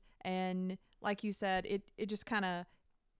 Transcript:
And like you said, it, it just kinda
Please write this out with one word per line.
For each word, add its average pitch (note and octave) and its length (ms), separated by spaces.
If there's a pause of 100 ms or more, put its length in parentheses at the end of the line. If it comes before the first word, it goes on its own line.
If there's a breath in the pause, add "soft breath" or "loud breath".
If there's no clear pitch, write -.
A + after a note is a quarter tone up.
(240 soft breath)
And F#3 540 (240 soft breath)
like G#3 220
you G#3+ 100
said, F#3 320
it, G3 180 (140)
it G#3+ 100
just G#3 180
kinda F#3 420 (520 soft breath)